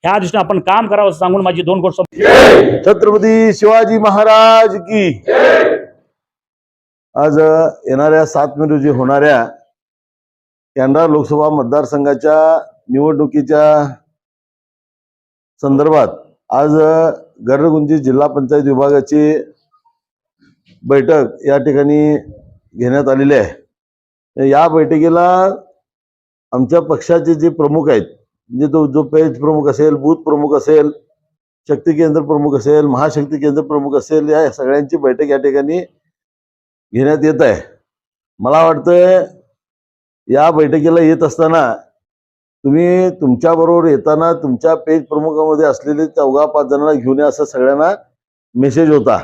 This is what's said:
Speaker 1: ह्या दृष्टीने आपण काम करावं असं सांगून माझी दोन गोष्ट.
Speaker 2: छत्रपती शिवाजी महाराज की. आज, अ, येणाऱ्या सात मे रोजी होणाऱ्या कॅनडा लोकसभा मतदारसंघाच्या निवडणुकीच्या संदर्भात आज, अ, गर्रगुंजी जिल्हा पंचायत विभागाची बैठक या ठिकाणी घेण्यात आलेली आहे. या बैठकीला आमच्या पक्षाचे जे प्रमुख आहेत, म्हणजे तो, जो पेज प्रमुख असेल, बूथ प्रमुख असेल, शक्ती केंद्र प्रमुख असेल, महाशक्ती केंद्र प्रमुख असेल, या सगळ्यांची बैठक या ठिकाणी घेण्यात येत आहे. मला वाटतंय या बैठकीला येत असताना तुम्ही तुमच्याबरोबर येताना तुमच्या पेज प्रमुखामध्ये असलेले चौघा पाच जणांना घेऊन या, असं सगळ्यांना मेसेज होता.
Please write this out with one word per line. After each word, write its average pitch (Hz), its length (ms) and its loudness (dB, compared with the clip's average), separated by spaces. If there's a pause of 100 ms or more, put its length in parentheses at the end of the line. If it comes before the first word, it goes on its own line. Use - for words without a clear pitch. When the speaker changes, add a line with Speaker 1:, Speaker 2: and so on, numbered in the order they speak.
Speaker 1:
ह्या 190 160 0
दृष्टीने 185 240 -4
आपण 185 160 -4
काम 208 280 -2
करावं 202 220 0
असं 156 100 -10
सांगून 185 220 0
माझी 180 200 -2
दोन 180 180 -2
गोष्ट. 180 220 -4 (840)
Speaker 2:
छत्रपती 214 680 2
शिवाजी 220 440 2
महाराज 220 800 4
की. 196 300 -4 (2000)
आज, 147 240 0
अ, 160 260 4 (220)
येणाऱ्या 151 380 2
सात 143 320 -4
मे 151 100 -2
रोजी 147 220 0
होणाऱ्या 135 560 2 (1300)
कॅनडा 139 320 2
लोकसभा 151 440 0
मतदारसंघाच्या 143 840 -2 (540)
निवडणुकीच्या 147 760 0 (2000)
संदर्भात 139 440 2 (420)
आज, 151 260 0
अ, 160 340 2 (380)
गर्रगुंजी 151 500 0
जिल्हा 135 300 0
पंचायत 143 360 -2
विभागाची 139 680 0 (1500)
बैठक 139 640 0
या 139 100 0
ठिकाणी 143 580 0 (600)
घेण्यात 123 340 -2
आलेली 139 240 2
आहे. - 1160 -6
या 147 180 2
बैठकीला 160 600 0 (1300)
आमच्या 131 280 0
पक्षाचे 160 520 -2
जे 156 180 0
प्रमुख 151 380 -2
आहेत, 107 160 0 (440)
म्हणजे 131 180 -4
तो, 151 200 -2
जो 143 180 -2
पेज 151 340 -2
प्रमुख 147 300 -2
असेल, 147 260 0
बूथ 151 280 -2
प्रमुख 147 340 -2
असेल, 151 340 0 (760)
शक्ती 147 280 -4
केंद्र 160 240 0
प्रमुख 143 360 -2
असेल, 147 280 0
महाशक्ती 143 540 -4
केंद्र 147 240 -2
प्रमुख 143 340 -4
असेल, 151 320 -2
या 156 220 0
सगळ्यांची 139 460 -4
बैठक 139 320 -2
या 139 80 0
ठिकाणी 143 420 -2 (1120)
घेण्यात 135 300 0
येत 156 180 0
आहे. 110 200 2 (800)
मला 147 260 2
वाटतंय 175 580 2 (1040)
या 147 240 2
बैठकीला 160 500 2
येत 165 220 2
असताना 160 500 0 (880)
तुम्ही 175 480 0
तुमच्याबरोबर 165 760 0
येताना 156 460 0
तुमच्या 160 440 -4
पेज 160 280 -4
प्रमुखामध्ये 156 600 -2
असलेले 147 420 -4
चौघा 143 380 0
पाच 151 200 -2
जणांना 143 280 -2
घेऊन 135 260 -2
या, 147 80 0
असं 143 180 -4
सगळ्यांना 139 460 -2 (640)
मेसेज 139 340 0
होता. 135 340 2